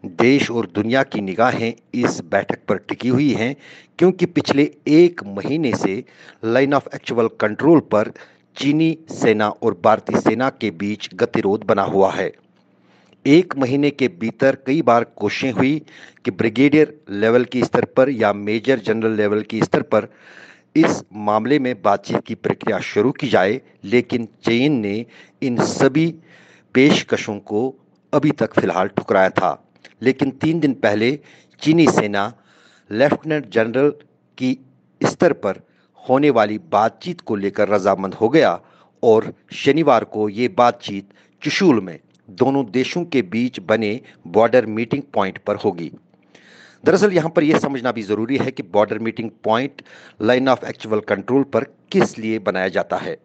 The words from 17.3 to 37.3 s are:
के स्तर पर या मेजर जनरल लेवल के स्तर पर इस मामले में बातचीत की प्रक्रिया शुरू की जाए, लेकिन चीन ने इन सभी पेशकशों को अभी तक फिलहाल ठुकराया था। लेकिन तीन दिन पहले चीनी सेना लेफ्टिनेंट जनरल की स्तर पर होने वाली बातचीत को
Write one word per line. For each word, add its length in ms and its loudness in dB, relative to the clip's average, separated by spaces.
के 200 -2
स्तर 200 0
पर 260 2
या 220 0
मेजर 460 -2
जनरल 340 -2
लेवल 300 0
के 220 -2
स्तर 180 -2
पर 300 -2
इस 360 2
मामले 460 0
में 240 -4
बातचीत 440 0
की 80 -8
प्रक्रिया 440 -4
शुरू 340 0
की 160 -6
जाए, 320 2
लेकिन 400 -2
चीन 480 -2
ने 340 -4
इन 220 -2
सभी 500 0
पेशकशों 640 2
को 360 -4
अभी 160 2
तक 300 -2
फिलहाल 280 0
ठुकराया 420 2
था। 300 -2
लेकिन 280 0
तीन 300 -2
दिन 140 0
पहले 440 0
चीनी 260 4
सेना 480 -2
लेफ्टिनेंट 580 -2
जनरल 400 0
की 200 -4
स्तर 280 2
पर 340 -6
होने 220 4
वाली 280 2
बातचीत 600 -2
को 160 -6